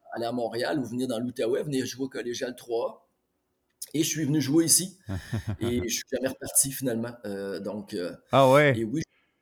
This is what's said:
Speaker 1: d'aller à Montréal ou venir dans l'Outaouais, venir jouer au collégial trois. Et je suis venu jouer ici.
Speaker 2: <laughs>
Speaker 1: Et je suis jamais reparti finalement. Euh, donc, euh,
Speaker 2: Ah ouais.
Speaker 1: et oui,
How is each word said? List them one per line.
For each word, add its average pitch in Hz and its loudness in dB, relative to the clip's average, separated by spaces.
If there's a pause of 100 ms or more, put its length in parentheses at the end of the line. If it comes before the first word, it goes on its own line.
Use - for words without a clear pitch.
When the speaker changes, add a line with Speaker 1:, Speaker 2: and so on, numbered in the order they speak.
(140)
Speaker 1:
d'aller 117 -4
à 117 -2
Montréal 123 0
ou 123 -2
venir 123 -2
dans 113 -2
l'Outaouais, 123 0
venir 135 0
jouer 123 -6
au 131 -4
collégial 120 -6
trois. - -4 (840)
Et 156 0
je 151 0
suis 156 -2
venu 147 2
jouer 143 4
ici. 170 2 (120)
Speaker 2:
<laughs> 101 -4
Speaker 1:
Et 120 0
je - -2
suis - -6
jamais 127 -2
reparti - -2
finalement. 120 -4 (140)
Euh, 98 -6
donc, 101 -8
euh, 87 -4 (180)
Speaker 2:
Ah 131 8
ouais. 139 8
Speaker 1:
et 117 0
oui, 135 -2 (400)